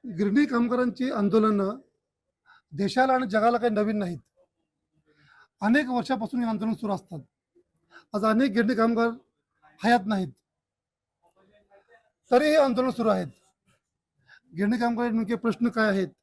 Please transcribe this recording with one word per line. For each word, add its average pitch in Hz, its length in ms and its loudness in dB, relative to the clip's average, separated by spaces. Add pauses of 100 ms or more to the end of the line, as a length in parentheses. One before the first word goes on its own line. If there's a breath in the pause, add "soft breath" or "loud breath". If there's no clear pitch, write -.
(180)
गिरणी 208 280 2
कामगारांची 247 680 -2
आंदोलनं 208 640 2 (960 soft breath)
देशाला 247 420 2
आणि 254 160 0
जगाला 226 280 2
काही 233 120 0
नवीन 214 280 0
नाहीत. 175 200 -4 (1400 soft breath)
अनेक 247 280 2
वर्षापासून 247 540 -4
हे 226 60 -2
आंदोलन 220 240 -4
सुरू 202 200 -4
असतात. 165 260 -10 (920 loud breath)
आज 208 120 -2
अनेक 220 260 2
गिरणी 226 240 0
कामगार 233 340 2 (760)
हयात 240 220 4
नाहीत, 190 220 -2 (2000)
तरी 254 140 4
हे 302 100 4
आंदोलन 262 340 2
सुरू 220 200 -2
आहेत. 185 180 0 (1300 soft breath)
गिरणी 208 200 0
कामगार 240 320 -2
नेमके 226 260 -2
प्रश्न 233 340 -2
काय 220 180 0
आहेत 190 200 0 (160)